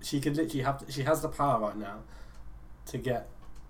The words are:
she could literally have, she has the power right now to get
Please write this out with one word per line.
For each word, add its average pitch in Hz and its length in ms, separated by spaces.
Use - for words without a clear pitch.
she - 200
could 143 160
literally 151 260
have, 135 260
she 135 140
has 151 180
the 156 80
power 139 300
right 104 180
now 104 220
to - 120
get 120 300